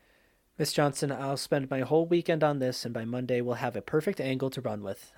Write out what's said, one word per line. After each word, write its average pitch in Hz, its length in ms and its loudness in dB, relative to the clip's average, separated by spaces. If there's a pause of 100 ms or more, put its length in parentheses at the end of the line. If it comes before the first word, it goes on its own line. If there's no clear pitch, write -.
(580)
Miss 151 160 0
Johnson, 147 380 2
I'll 135 260 -2
spend 135 320 0
my 135 120 0
whole 156 260 4
weekend 170 380 2
on 147 160 2
this, 127 240 -2
and 120 100 -6
by 113 100 -4
Monday 123 360 0
we'll 120 160 -2
have 120 180 -2
a 104 80 -4
perfect 156 380 0
angle 135 300 0
to 131 100 -6
run 107 240 -4
with, - 340 -8